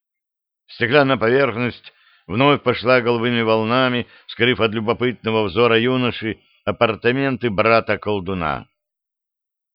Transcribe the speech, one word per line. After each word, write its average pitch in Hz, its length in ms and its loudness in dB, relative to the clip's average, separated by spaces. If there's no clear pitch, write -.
Стеклянная 135 500 0
поверхность 117 760 -2
вновь 131 360 0
пошла 123 380 0
голубыми 117 420 0
волнами, 113 640 0
скрыв 120 340 0
от 110 120 0
любопытного 110 720 -2
взора 113 340 2
юноши 117 640 -2
апартаменты 120 840 0
брата-колдуна. 98 1160 -2